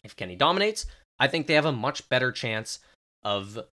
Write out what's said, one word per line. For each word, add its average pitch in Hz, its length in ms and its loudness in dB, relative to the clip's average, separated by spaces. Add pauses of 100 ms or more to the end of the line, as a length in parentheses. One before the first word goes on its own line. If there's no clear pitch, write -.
If - 120 -18
Kenny 90 200 -8
dominates, 196 520 2 (320)
I 135 80 4
think 156 180 -2
they 165 80 2
have 151 120 6
a 156 60 2
much 127 380 -4
better 127 220 2
chance 113 480 -6 (440)
of 101 360 -4 (160)